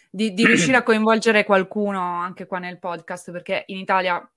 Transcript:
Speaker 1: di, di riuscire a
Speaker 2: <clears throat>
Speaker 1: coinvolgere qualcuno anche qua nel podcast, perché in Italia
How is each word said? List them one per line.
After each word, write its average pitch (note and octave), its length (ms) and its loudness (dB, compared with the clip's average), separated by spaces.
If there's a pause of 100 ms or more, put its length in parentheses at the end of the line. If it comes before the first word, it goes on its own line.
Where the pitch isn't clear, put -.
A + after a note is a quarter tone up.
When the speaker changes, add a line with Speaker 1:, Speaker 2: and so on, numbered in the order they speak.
(100)
Speaker 1:
di, G#3 220 -4
di G3 120 0
riuscire A#3 320 4
a A#3+ 60 4
Speaker 2:
<clears throat> - 20 -8
Speaker 1:
coinvolgere A3 600 2
qualcuno G3 560 0
anche F3+ 460 -6
qua F#3 140 -8
nel F3+ 180 -12
podcast, F3+ 540 -10
perché F3 340 -6
in G3 120 -10
Italia F#3 380 0 (200)